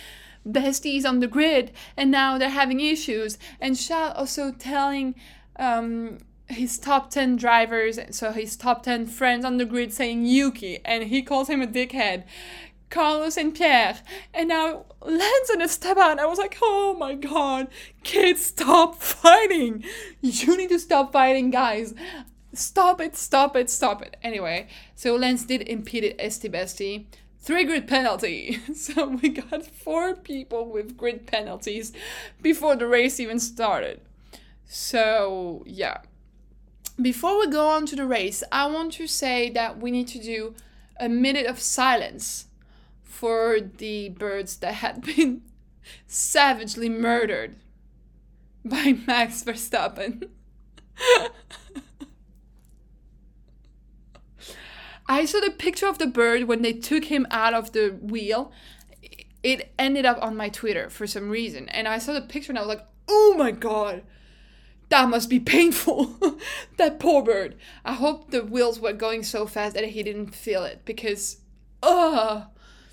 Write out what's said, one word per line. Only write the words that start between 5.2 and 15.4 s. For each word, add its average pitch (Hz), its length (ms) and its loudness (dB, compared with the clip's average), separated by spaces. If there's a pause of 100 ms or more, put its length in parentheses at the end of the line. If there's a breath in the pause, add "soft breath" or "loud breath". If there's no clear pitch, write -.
um, 233 640 -2 (320)
his 240 260 -4
top 277 320 0
ten 262 260 2
drivers, 226 640 2 (120)
so 214 200 -6
his 220 240 -8
top 240 280 0
ten 240 220 -2
friends 240 400 0
on 254 120 0
the 247 80 0
grid 233 280 -4
saying, 233 320 -2
"Yuki," 247 600 2
and 226 200 0
he 254 160 0
calls 269 280 0
him 285 120 0
a 247 60 -2
dickhead. 226 560 -2 (680 loud breath)
Carlos 311 480 0
and 311 180 0
Pierre, 240 440 4 (340 loud breath)
and 330 160 0
now 320 360 -2 (160)
Lance 427 480 2